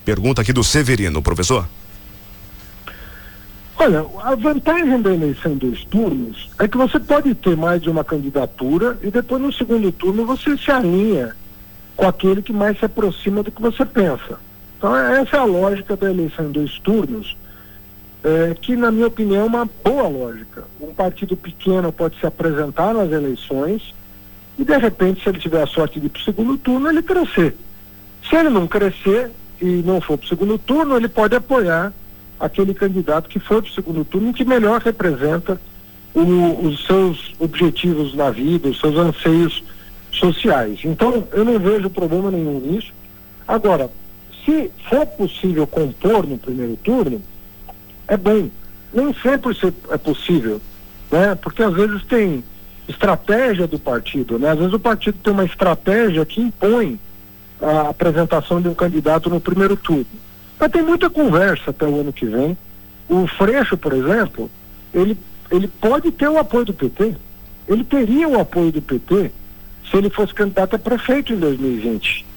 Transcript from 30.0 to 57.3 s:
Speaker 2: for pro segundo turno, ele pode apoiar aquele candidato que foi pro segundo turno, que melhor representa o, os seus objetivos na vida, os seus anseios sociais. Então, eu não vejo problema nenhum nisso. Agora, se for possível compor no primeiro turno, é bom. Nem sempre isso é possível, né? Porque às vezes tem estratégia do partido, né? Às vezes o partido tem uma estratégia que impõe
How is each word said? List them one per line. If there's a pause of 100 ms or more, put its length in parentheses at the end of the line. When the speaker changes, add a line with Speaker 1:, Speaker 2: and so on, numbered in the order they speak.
Speaker 2:
for
pro
segundo
turno,
ele
pode
apoiar (440)
aquele
candidato
que
foi
pro
segundo
turno,
que
melhor
representa (540)
o,
os
seus
objetivos
na
vida,
os
seus
anseios (480)
sociais.
Então,
eu
não
vejo
problema
nenhum
nisso. (540)
Agora, (520)
se (180)
for
possível
compor
no
primeiro
turno, (880)
é
bom. (440)
Nem
sempre
isso (180)
é
possível, (500)
né?
Porque
às
vezes
tem (460)
estratégia
do
partido,
né?
Às
vezes
o
partido
tem
uma
estratégia
que
impõe (600)